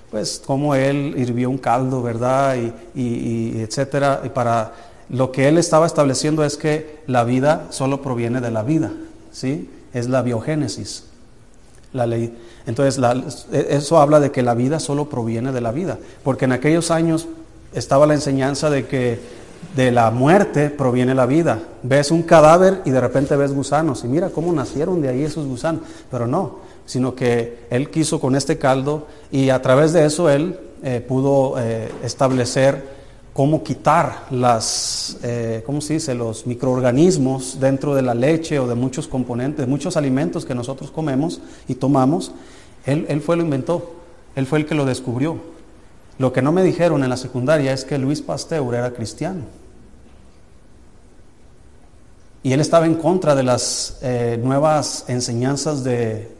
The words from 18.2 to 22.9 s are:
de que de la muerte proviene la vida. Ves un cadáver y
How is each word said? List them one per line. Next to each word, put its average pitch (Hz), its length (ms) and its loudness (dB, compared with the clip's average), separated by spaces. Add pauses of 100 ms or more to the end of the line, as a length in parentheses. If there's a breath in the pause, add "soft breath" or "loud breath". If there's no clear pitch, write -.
de 139 160 0
que 123 340 -2 (560 loud breath)
de 127 160 4
la 117 200 4
muerte 147 580 4
proviene 127 460 0
la 131 100 4
vida. 135 340 2 (240)
Ves 139 280 2
un 165 120 4
cadáver 175 600 8
y 147 80 0